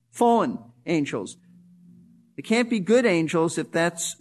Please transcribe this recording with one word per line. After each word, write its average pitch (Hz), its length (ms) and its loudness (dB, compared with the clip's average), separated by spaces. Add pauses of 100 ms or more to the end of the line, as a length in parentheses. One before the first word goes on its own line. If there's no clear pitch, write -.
(100)
fallen 226 480 2 (280)
angels. 143 500 -4 (1000)
It - 60 -14
can't 233 260 0
be 233 120 -2
good 226 260 2
angels 165 520 0
if 160 120 -6
that's 170 500 -4